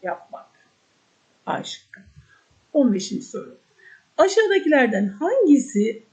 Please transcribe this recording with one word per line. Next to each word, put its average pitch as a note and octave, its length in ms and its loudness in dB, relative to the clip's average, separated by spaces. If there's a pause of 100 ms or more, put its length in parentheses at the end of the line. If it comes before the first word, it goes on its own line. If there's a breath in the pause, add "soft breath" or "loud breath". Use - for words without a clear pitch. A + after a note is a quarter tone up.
yapmak. - 420 -12 (1000)
A - 180 -8
şıkkı. - 380 -20 (720 soft breath)
On B3+ 200 2
beşinci - 320 -8
soru. - 320 -16 (600 soft breath)
Aşağıdakilerden D#4 920 2
hangisi C#4+ 1040 0